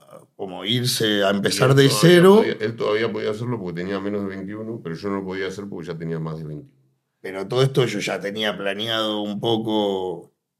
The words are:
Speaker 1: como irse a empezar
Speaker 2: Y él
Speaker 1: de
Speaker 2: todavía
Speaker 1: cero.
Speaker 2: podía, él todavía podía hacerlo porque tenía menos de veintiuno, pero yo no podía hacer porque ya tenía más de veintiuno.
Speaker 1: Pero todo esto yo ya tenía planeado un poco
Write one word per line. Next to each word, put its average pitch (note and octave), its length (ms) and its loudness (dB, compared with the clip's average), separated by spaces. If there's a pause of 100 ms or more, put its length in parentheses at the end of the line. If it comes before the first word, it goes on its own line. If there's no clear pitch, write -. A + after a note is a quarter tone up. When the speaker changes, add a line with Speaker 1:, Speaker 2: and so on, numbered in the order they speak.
(360)
Speaker 1:
como F#2 280 -10
irse A2 600 0
a G2 60 4
empezar G2+ 380 2
Speaker 2:
Y - 40 6
él C3+ 40 6
Speaker 1:
de C#3 120 8
Speaker 2:
todavía - 120 0
Speaker 1:
cero. F3 360 10
Speaker 2:
podía, - 240 4
él A2+ 160 -4
todavía A2 360 0
podía G#2+ 180 -4
hacerlo A#2 300 -4
porque F2 200 -8
tenía G2 180 -4
menos G2+ 240 -4
de G2 60 -6
veintiuno, G#2+ 520 -10
pero E2 140 -8
yo F#2+ 160 -8
no G2 140 -4
podía F#2+ 240 -6
hacer F#2+ 200 -10
porque F2+ 200 -12
ya E2 100 -8
tenía E2 220 -6
más D#2+ 180 -6
de D#2+ 60 -12
veintiuno. D2 280 -12 (480)
Speaker 1:
Pero F#2+ 280 -8
todo B2 160 2
esto C#3 200 2
yo G2+ 140 -4
ya F#2+ 220 -4
tenía G2+ 360 -4
planeado G#2+ 640 -2
un G#2 180 -6
poco G#2 920 -2 (280)